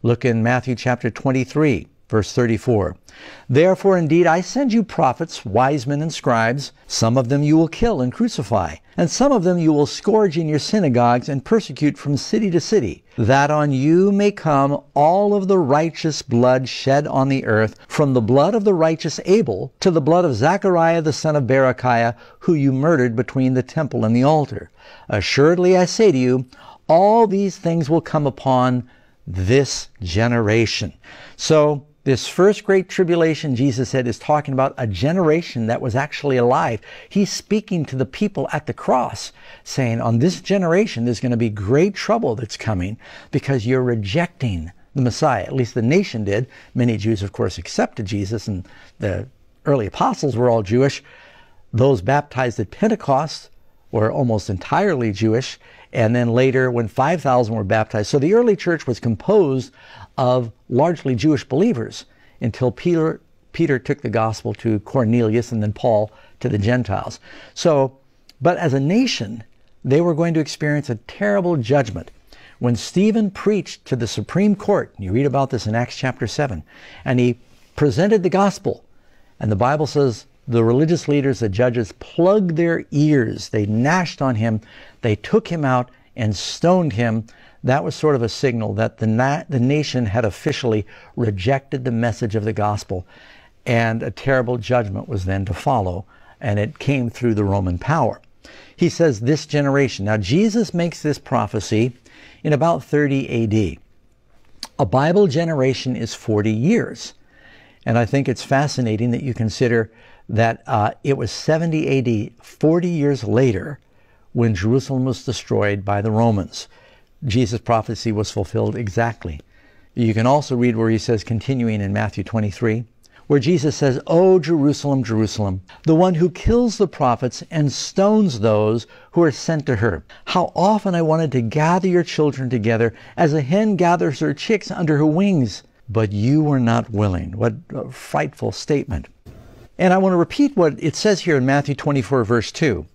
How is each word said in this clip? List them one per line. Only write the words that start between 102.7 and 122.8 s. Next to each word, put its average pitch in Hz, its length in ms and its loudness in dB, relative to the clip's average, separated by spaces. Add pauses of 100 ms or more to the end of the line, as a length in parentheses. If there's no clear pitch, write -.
thirty 139 420 0
A 113 200 -2
D. 101 320 0 (1000)
A 143 60 2
Bible 165 420 2
generation 135 680 0
is 113 180 -6
forty 107 400 0
years. 143 640 -2 (680)
And 117 120 0
I 120 80 2
think 139 240 -2
it's - 140 -4
fascinating 123 680 -2
that - 120 -4
you 131 100 -4
consider 113 580 0 (380)
that, 113 380 0
uh, 110 240 0 (120)
it 139 140 0
was 120 140 -6
seventy 160 560 -2
A 135 140 0
D, 113 300 -2 (100)
forty 170 480 0
years 143 340 -2
later, 113 560 0 (520)
when 117 220 0
Jerusalem 127 520 0
was 127 200 -4
destroyed 104 580 -2
by 101 180 -2
the 110 100 -2
Romans. 107 560 -2 (580)
Jesus' 113 340 -2
prophecy 113 520 -2
was 104 180 -2
fulfilled 110 460 -4
exactly. 110 640 -6 (560)
You 113 180 0
can 113 140 0
also 139 280 0
read 120 200 2
where 113 160 2
he 110 80 2
says, 113 240 -2
continuing 117 580 -2
in 98 100 -2
Matthew 104 320 -4
twenty-three, 110 600 -2 (420)